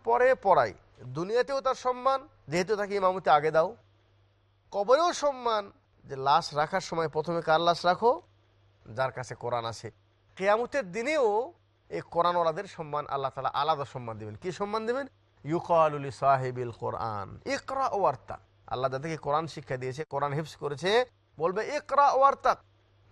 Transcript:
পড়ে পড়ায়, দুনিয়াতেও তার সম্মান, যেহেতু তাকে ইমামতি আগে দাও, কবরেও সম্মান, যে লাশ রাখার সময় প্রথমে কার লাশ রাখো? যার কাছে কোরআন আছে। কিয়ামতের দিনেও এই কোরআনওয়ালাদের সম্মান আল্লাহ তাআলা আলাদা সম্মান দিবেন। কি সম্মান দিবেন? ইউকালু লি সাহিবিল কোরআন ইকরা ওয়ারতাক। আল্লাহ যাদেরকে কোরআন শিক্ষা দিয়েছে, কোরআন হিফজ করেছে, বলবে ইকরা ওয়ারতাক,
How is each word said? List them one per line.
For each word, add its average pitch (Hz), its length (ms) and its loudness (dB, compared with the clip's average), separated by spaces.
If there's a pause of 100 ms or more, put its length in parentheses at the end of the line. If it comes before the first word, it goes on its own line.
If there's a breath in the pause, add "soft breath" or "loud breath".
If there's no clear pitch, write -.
পড়ে 247 320 4
পড়ায়, 151 380 4 (320)
দুনিয়াতেও 214 560 -2
তার 254 140 -2
সম্মান, 254 520 -2 (200)
যেহেতু 175 280 -2
তাকে 202 200 -2
ইমামতি 185 340 2
আগে 156 220 6
দাও, 165 240 2 (960)
কবরেও 262 420 4
সম্মান, 233 580 -2 (340)
যে 131 100 -12
লাশ 143 380 2
রাখার 156 280 -2
সময় 165 260 -2
প্রথমে 160 340 -4
কার 160 200 4
লাশ 170 240 2
রাখো? 226 360 4 (720)
যার 127 160 0
কাছে 127 240 -10
কোরআন 120 300 -4
আছে। 113 260 -10 (440)
কিয়ামতের 220 560 0
দিনেও 247 600 0 (360)
এই 165 120 -8 (100)
কোরআনওয়ালাদের 170 520 2
সম্মান 147 460 -8
আল্লাহ 139 260 -4
তাআলা 131 180 -4
আলাদা 143 320 0
সম্মান 117 320 -10
দিবেন। 107 180 -12
কি 175 160 -8
সম্মান 208 360 -4
দিবেন? 269 200 -4 (360)
ইউকালু 160 540 2
লি 139 140 -6
সাহিবিল 127 600 2
কোরআন 107 760 -6
ইকরা 269 420 -4
ওয়ারতাক। - 520 -2 (280)
আল্লাহ 127 240 -2
যাদেরকে 151 260 -6
কোরআন 147 300 -2
শিক্ষা 139 300 -8
দিয়েছে, 131 260 -8
কোরআন 143 300 -4
হিফজ 151 220 -6
করেছে, 175 500 0 (340)
বলবে 190 360 -2
ইকরা 285 360 0
ওয়ারতাক, 262 480 4 (520)